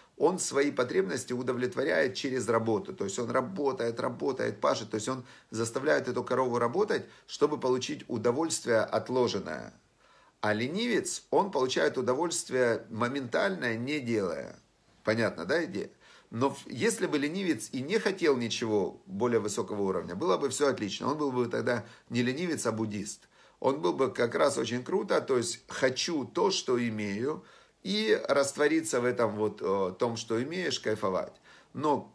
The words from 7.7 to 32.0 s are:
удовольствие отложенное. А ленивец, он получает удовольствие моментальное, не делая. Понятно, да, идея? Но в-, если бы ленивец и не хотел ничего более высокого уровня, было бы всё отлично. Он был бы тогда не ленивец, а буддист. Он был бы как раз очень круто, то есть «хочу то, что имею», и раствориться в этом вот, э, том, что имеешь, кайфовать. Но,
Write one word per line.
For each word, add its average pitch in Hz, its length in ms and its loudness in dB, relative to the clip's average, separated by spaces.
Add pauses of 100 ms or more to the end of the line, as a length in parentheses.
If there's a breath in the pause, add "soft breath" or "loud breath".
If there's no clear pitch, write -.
удовольствие 120 720 2
отложенное. 101 920 -2 (680 soft breath)
А 107 120 0
ленивец, 165 800 -2
он 190 180 4
получает 139 480 0
удовольствие 127 920 0
моментальное, 127 840 0
не 139 220 -2
делая. 92 560 -2 (480)
Понятно, 107 420 0
да, 156 200 2
идея? 95 240 -6 (400 loud breath)
Но 127 220 0
в-, - 160 -14
если 190 400 -2
бы 151 100 0
ленивец 156 540 -2
и 131 100 -4
не 165 160 0
хотел 165 400 2
ничего 110 720 0
более 113 320 2
высокого 104 420 -2
уровня, 90 320 0
было 170 240 2
бы 135 120 0
всё 139 180 2
отлично. 107 400 -2
Он 147 100 0
был 147 140 -2
бы 123 160 0
тогда 117 360 -2 (260 loud breath)
не 120 120 0
ленивец, 131 460 -2
а 113 40 4
буддист. 107 560 -4 (320 soft breath)
Он 139 220 2
был 175 120 2
бы 135 180 2
как 120 240 0
раз 151 240 4
очень 123 240 -2
круто, 190 360 0
то 131 180 2
есть - 300 -2
«хочу 131 580 0
то, 180 260 2
что 127 260 0
имею», 113 640 -2 (380 loud breath)
и 214 460 2
раствориться 143 760 2
в 120 40 2
этом 120 300 2
вот, 104 260 -2
э, 95 360 0
том, 120 180 0
что 113 280 -2
имеешь, 160 360 -2
кайфовать. 101 540 -2 (400 loud breath)
Но, 131 420 0